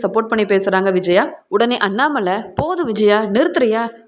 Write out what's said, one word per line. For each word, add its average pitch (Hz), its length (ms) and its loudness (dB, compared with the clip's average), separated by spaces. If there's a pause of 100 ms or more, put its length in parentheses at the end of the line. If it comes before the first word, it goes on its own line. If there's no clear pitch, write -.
சப்போர்ட் 220 280 -2
பண்ணி 220 140 0
பேசுறாங்க 190 480 0
விஜயா. 180 320 2 (240)
உடனே 233 280 0
அண்ணாமலை, 208 600 0 (180)
"போதும் 339 320 -2
விஜயா, 208 340 2
நிறுத்துறியா? 226 680 0 (200)